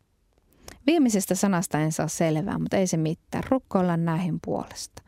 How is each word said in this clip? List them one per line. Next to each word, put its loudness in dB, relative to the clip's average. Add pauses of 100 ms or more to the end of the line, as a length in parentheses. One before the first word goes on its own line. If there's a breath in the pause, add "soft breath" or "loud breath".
(880 loud breath)
Viimeisestä 2
sanasta 0
en 0
saa -2
selvää, 0
mutta 0
ei 2
se 0
mitään. -2
Rukoillaan 0
näihin -2
puolesta. -8